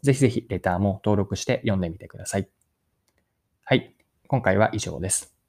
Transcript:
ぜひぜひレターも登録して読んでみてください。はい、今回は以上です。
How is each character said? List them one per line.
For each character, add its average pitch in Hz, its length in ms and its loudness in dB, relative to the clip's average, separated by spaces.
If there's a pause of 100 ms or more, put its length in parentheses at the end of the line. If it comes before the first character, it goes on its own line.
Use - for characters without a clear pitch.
ぜ 139 100 4
ひ 131 60 2
ぜ 135 120 6
ひ 113 180 -4
レ 92 120 -4
タ 90 160 0
ー - 20 -2
も 101 260 0
登 104 140 4
録 101 180 -2
し - 80 -8
て 127 180 -2
読 104 140 0
ん 95 40 -2
で 87 80 -2
み 80 100 -10
て - 100 -18
く - 100 -20
だ 98 80 -12
さ - 120 -4
い。 95 100 -4 (1160)
は - 100 0
い、 - 200 -2 (320)
今 127 160 0
回 95 160 2
は 107 140 4
以 113 60 -4
上 78 220 -8
で 92 100 -4
す。 - 240 -6 (140)